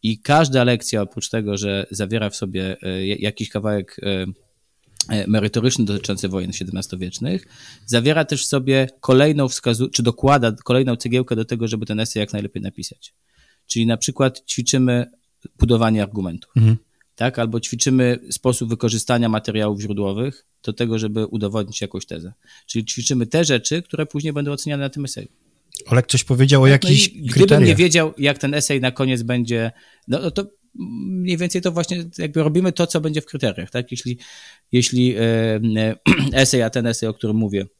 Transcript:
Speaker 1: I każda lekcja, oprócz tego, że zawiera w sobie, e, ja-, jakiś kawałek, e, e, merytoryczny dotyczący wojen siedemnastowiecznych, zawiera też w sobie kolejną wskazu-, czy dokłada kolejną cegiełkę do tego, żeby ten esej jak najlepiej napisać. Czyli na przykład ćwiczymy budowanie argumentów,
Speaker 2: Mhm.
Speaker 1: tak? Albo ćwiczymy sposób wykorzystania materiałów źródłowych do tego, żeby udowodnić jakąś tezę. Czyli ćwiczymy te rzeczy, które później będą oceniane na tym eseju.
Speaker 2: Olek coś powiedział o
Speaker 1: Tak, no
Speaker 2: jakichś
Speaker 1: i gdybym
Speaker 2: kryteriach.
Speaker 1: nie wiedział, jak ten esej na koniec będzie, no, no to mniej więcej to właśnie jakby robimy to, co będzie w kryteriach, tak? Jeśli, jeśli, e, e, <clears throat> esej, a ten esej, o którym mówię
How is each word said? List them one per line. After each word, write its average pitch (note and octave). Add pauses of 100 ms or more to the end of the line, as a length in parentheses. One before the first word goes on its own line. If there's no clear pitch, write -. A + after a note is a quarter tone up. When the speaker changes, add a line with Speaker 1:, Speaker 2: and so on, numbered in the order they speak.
Speaker 1:
I A2
każda C3+
lekcja, A#2
oprócz -
tego, G2+
że G2
zawiera G#2
w -
sobie, F#2+
e, F#2+
ja-, G2+
jakiś G#2
kawałek, G#2
e, F#2+ (840)
e, G#2
merytoryczny A2
dotyczący G2+
wojen F#2
siedemnastowiecznych, F#2+ (400)
zawiera C#3+
też C#3+
w -
sobie C3+ (120)
kolejną C#3
wskazu-, A#2+
czy -
dokłada A#2+ (120)
kolejną B2
cegiełkę B2
do A2+
tego, A2+
żeby G#2+
ten G#2+
esej A2
jak G#2
najlepiej G2+
napisać. - (520)
Czyli A#2
na A#2
przykład C3
ćwiczymy B2 (520)
budowanie A2+
argumentów, F#2+
Speaker 2:
Mhm. A2 (380)
Speaker 1:
tak? B2
Albo A2+
ćwiczymy B2 (120)
sposób A#2+
wykorzystania A2+
materiałów G#2+
źródłowych G#2 (160)
do A#2+
tego, A2+
żeby A2
udowodnić G#2
jakąś G2
tezę. E2+ (340)
Czyli A2+
ćwiczymy B2
te D#3+
rzeczy, D3
które -
później D3
będą C#3+
oceniane C#3+
na C#3
tym C#3+
eseju. A2+ (580)
Speaker 2:
Olek B2
coś -
powiedział C3+
o C3
Speaker 1:
Tak, C#3
no F3+
Speaker 2:
jakichś C#3
Speaker 1:
i -
gdybym C3
Speaker 2:
kryteriach. G3
Speaker 1:
nie D#3+
wiedział, E3
jak C#3
ten C#3+
esej C#3+
na B2+
koniec B2+
będzie, A#2 (360)
no, B2
no E3
to G3+ (280)
mniej F#3
więcej F3
to F3+
właśnie E3+ (140)
jakby D#3+
robimy E3+
to, F3
co E3
będzie D3+
w -
kryteriach, G#2+
tak? B2
Jeśli, B2 (540)
jeśli, B2
e, A2
e, A2 (380)
<clears throat> - (100)
esej, B2+
a A2
ten A#2
esej, A2+
o G#2
którym G#2+
mówię G2+ (140)